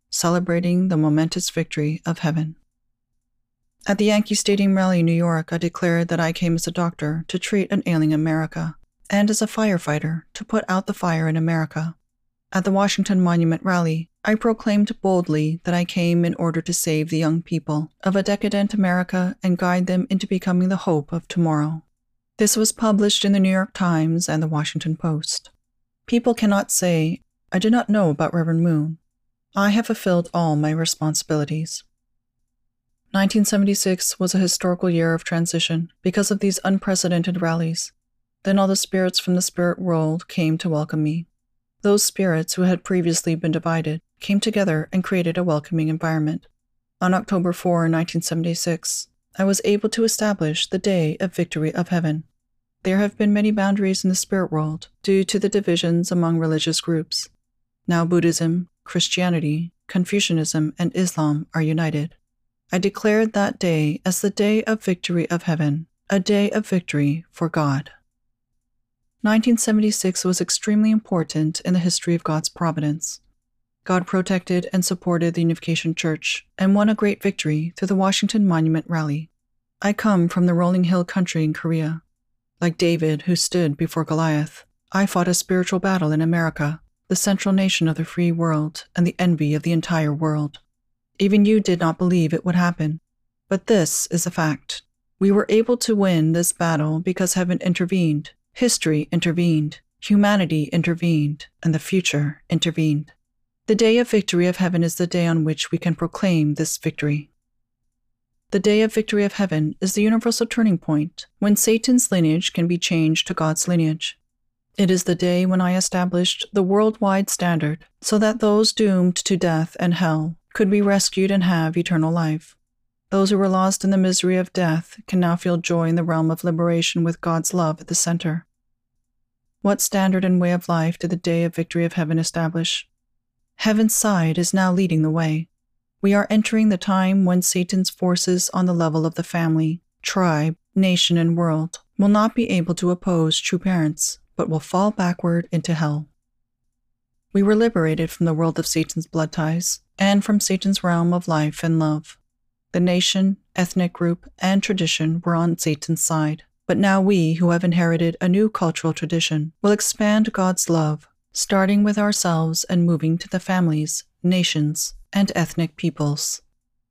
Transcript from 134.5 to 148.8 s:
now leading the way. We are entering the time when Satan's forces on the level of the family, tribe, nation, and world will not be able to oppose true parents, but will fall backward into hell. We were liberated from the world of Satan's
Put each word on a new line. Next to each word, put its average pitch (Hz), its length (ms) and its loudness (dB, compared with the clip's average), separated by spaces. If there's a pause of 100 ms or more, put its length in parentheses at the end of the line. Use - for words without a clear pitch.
now 190 180 2
leading 175 300 2
the 156 80 2
way. 160 400 -2 (500)
We 196 140 2
are 202 160 2
entering 220 400 2
the 190 80 2
time 190 480 2
when 180 160 4
Satan's 185 480 -2
forces 180 640 0
on 180 140 0
the 180 60 2
level 160 300 0
of 160 120 -4
the 170 80 -4
family, 160 580 0 (220)
tribe, 160 520 0 (200)
nation, 180 420 2
and 165 180 2
world 165 440 -2 (180)
will 202 100 4
not 214 280 2
be 233 160 0
able 175 240 0
to 180 160 0
oppose 165 480 0
true - 180 -2
parents, 165 640 -2 (160)
but - 120 -2
will 160 120 -2
fall 196 320 0
backward 175 600 -2
into 170 220 -2
hell. 151 340 -2 (1300)
We 196 80 4
were 208 140 4
liberated 165 560 0
from 170 160 -2
the 165 80 0
world 165 240 0
of 165 80 -4
Satan's 160 400 -4